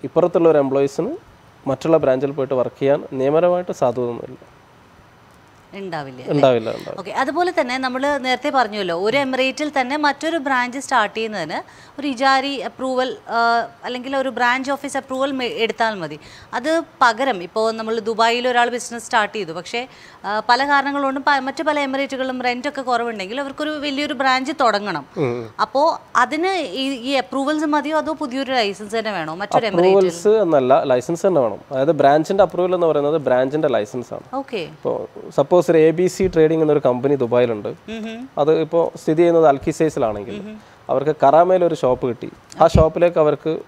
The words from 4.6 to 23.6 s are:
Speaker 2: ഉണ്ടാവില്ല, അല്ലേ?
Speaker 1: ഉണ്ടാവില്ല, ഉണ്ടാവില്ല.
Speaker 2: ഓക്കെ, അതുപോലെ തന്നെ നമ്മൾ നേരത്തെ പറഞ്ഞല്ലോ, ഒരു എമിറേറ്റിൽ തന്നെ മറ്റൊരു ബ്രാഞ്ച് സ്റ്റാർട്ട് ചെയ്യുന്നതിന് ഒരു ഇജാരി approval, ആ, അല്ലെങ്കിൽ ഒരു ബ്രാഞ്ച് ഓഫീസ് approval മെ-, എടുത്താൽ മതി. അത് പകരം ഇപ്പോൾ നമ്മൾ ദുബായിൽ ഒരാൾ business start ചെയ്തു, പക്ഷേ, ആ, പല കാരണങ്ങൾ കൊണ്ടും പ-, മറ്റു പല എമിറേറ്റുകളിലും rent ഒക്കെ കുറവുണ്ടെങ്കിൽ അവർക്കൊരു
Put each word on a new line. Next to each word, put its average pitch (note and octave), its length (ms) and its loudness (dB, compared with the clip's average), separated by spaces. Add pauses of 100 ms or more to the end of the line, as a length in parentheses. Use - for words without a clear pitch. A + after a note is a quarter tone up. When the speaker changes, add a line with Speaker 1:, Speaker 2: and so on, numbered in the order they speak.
Speaker 2:
ഉണ്ടാവില്ല, D#3 480 -10
അല്ലേ? D3 140 -4
Speaker 1:
ഉണ്ടാവില്ല, B2 340 4
ഉണ്ടാവില്ല. - 300 -10
Speaker 2:
ഓക്കെ, - 120 -12
അതുപോലെ D#4+ 500 -2
തന്നെ B3+ 160 -2
നമ്മൾ C4 400 -2
നേരത്തെ B3+ 320 -2
പറഞ്ഞല്ലോ, G#3 500 -2
ഒരു A3 180 0
എമിറേറ്റിൽ C4 540 -2 (100)
തന്നെ C4 160 -2
മറ്റൊരു D4+ 400 -2
ബ്രാഞ്ച് B3+ 420 -2
സ്റ്റാർട്ട് B3+ 360 0
ചെയ്യുന്നതിന് G#3+ 440 -6 (400)
ഒരു C#4+ 80 -4
ഇജാരി C4+ 520 0
approval, B3+ 580 -4 (120)
ആ, A#3 380 0 (160)
അല്ലെങ്കിൽ B3 320 -8
ഒരു C4+ 140 -2
ബ്രാഞ്ച് B3 420 0
ഓഫീസ് C#4 260 -6
approval C4 340 -4
മെ-, B3+ 220 -4
എടുത്താൽ A3 420 0
മതി. D3+ 240 -8 (340)
അത് D#4 280 -2 (200)
പകരം A#3 420 2
ഇപ്പോൾ A3 280 -2
നമ്മൾ A3+ 280 -4
ദുബായിൽ A3+ 480 0
ഒരാൾ A#3+ 220 2
business A#3 340 -8
start G#3+ 340 0
ചെയ്തു, F3 140 -6
പക്ഷേ, A#3 360 -8 (380)
ആ, G#3+ 240 -2
പല B3+ 180 4
കാരണങ്ങൾ C#4+ 340 2
കൊണ്ടും C4+ 260 -2
പ-, C#4+ 120 4
മറ്റു C4+ 240 -6
പല D4 160 0
എമിറേറ്റുകളിലും C4 600 -4
rent B3 280 -2
ഒക്കെ C#4 140 -6
കുറവുണ്ടെങ്കിൽ A#3 600 -4
അവർക്കൊരു C#4+ 280 -6